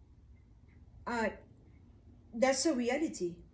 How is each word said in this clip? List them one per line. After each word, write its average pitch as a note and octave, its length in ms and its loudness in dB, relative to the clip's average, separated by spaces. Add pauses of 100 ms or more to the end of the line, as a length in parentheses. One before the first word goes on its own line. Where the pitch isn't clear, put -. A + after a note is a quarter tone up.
(1080)
I, A3+ 260 0 (1000)
that's C4 320 4
a D#4+ 80 4
reality. A#3+ 600 -2 (180)